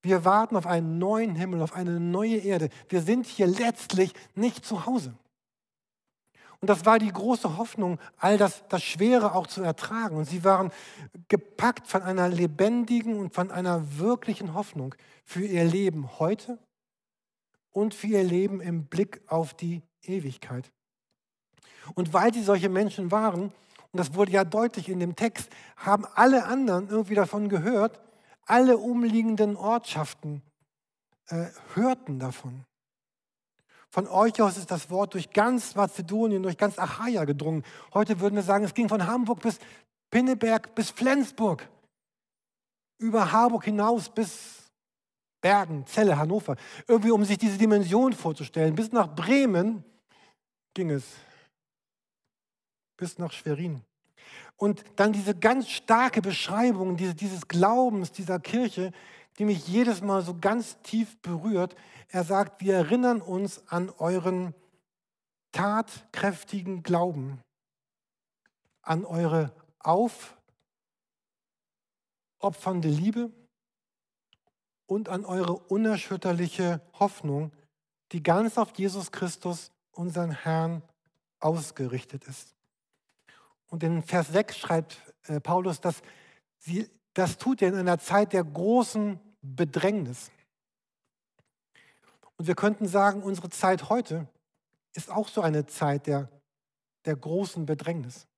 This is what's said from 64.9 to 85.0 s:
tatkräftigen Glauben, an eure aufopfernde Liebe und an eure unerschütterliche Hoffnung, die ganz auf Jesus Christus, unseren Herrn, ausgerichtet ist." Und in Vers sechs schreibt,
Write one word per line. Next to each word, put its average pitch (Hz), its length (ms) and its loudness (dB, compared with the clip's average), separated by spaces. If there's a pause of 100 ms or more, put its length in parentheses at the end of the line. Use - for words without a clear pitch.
tatkräftigen 196 1300 -4
Glauben, 151 580 -2 (1400)
an 165 200 -2
eure 165 480 0 (280)
aufopfernde 202 580 0 (2500)
Liebe 214 440 0 (1500)
und 202 240 -4
an 185 160 -6
eure 180 320 -4
unerschütterliche 180 1200 -2 (180)
Hoffnung, 151 520 -2 (600)
die 175 100 -6
ganz 202 380 2
auf - 180 -2
Jesus 190 340 -4
Christus, - 600 -8 (200)
unseren 170 400 -4
Herrn, 165 520 -2 (560)
ausgerichtet 139 840 -6
ist." - 280 -18 (1160)
Und 165 120 -8
in 165 200 0
Vers 175 240 -2
sechs 196 300 -2
schreibt, - 440 -4 (220)